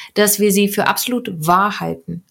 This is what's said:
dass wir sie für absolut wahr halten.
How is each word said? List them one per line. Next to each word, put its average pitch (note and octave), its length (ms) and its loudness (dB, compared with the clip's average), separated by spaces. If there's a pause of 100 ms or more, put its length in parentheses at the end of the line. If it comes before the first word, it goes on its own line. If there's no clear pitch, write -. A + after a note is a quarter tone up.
(140)
dass G3+ 260 2
wir G3+ 140 4
sie G3+ 160 4
für G3+ 180 -2
absolut G#3 580 -4
wahr F#3+ 360 2
halten. E3 500 -8